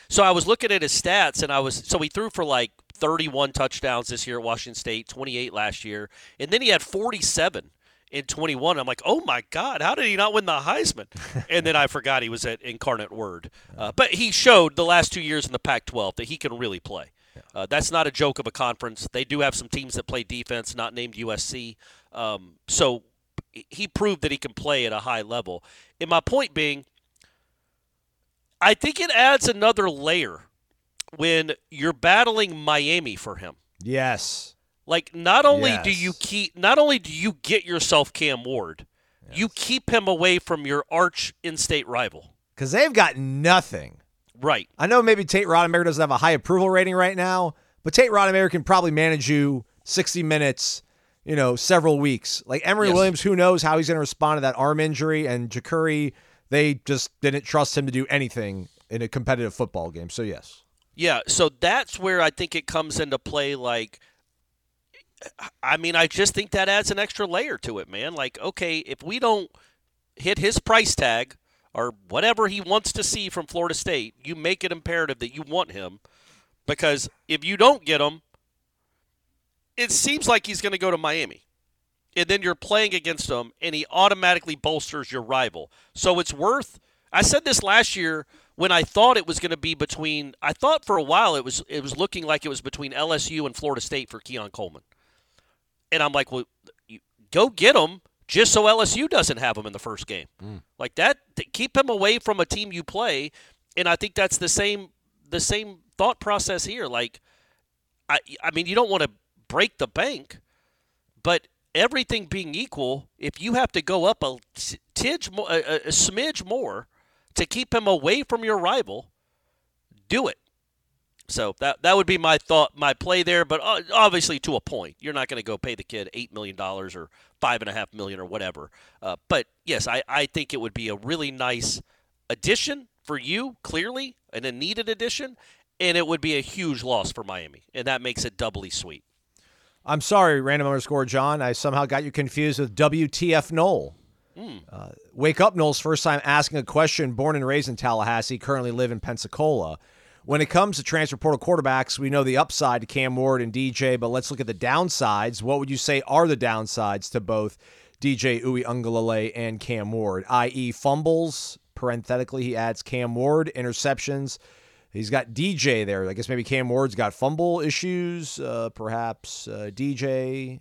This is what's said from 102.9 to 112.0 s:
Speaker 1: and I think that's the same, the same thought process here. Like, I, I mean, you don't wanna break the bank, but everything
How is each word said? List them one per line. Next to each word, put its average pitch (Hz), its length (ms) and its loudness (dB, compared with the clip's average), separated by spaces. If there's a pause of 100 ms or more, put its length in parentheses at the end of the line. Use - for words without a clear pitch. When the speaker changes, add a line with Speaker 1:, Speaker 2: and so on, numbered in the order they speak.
Speaker 1:
and 175 120 0
I 170 60 6
think 208 200 -6
that's 190 240 2
the 175 100 -2
same, 202 400 0 (420)
the 165 100 -4
same 208 380 -4 (180)
thought 226 240 2
process 202 440 0
here. 208 220 -8
Like, 120 340 -4 (880)
I, 147 100 2 (240)
I 160 80 -2
mean, 165 160 -2
you 180 80 -2
don't 226 160 4
wanna 165 180 2 (380)
break 185 320 0
the 131 100 -2
bank, 208 500 -4 (840)
but 170 260 0 (260)
everything 233 520 0